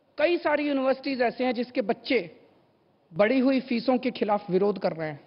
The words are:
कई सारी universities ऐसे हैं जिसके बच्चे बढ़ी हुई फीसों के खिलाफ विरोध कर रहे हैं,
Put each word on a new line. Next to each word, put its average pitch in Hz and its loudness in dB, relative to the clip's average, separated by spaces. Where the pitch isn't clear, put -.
कई 330 2
सारी 302 0
universities 262 0
ऐसे 247 0
हैं 254 0
जिसके 240 -4
बच्चे 202 -2
बढ़ी 214 4
हुई 262 4
फीसों 247 0
के 254 -2
खिलाफ 208 -2
विरोध 190 2
कर 185 -2
रहे 160 -6
हैं, 147 -10